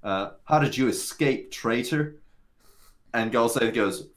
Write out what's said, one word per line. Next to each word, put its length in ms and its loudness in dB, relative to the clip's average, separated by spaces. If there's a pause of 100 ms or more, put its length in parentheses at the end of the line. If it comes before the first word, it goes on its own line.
Uh, 280 -2 (140)
How 140 4
did 180 0
you 100 2
escape, 640 -2
traitor? 680 -2 (920)
And 180 0
Gul 180 4
Sayth 240 2
goes 440 0